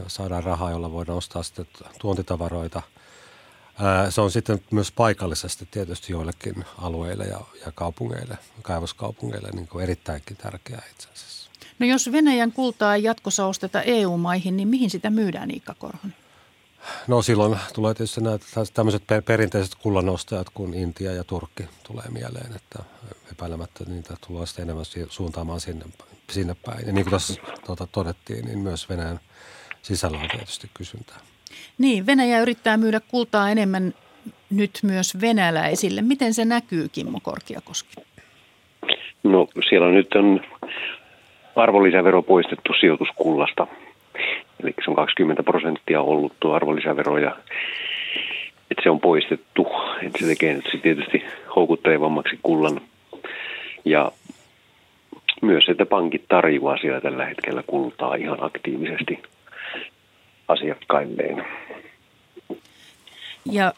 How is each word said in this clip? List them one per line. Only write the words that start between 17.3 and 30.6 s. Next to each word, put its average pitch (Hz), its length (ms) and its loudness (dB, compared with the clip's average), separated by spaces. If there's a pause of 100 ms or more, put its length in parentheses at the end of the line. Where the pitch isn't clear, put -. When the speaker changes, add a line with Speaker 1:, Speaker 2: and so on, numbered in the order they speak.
Speaker 1:
tulee 110 200 0
tietysti 113 260 -6
nämä 110 180 0 (360)
tämmöiset 107 320 2
per-, 107 160 2
perinteiset 104 520 0
kullanostajat 92 800 -2
kuin 92 200 -8
Intia 92 380 -6
ja 90 120 -6
Turkki 87 400 -8 (220)
tulee 113 240 -14
mieleen, 120 460 -12
että - 280 -16 (480)
epäilemättä 85 520 -12
niitä 87 300 -12 (120)
tullaan 85 200 -8
sitten - 160 -12
enemmän 80 220 -8
si-, 82 240 -12
suuntaamaan 82 520 -8
sinne, 80 240 -12 (460)
sinne 90 260 -4 (100)
päin. 113 200 -10
Ja 101 60 -4
niin 95 120 2
kuin 92 80 -2
tässä, 95 300 -2 (240)
tuota, 90 200 -8
todettiin, 107 580 -6
niin 110 140 -6
myös 92 300 -6
Venäjän 85 320 -6 (600)
sisällä 87 360 -2
on 78 100 -8
tietysti - 460 -10